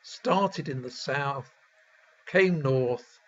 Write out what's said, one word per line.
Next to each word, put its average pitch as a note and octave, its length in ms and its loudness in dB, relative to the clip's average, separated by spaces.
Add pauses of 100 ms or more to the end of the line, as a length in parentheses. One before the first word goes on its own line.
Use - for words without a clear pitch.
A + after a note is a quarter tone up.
started F#3+ 640 -2
in C3 140 -6
the B2+ 100 -10
south, C#3 580 -4 (760)
came F3+ 360 4
north B2+ 640 0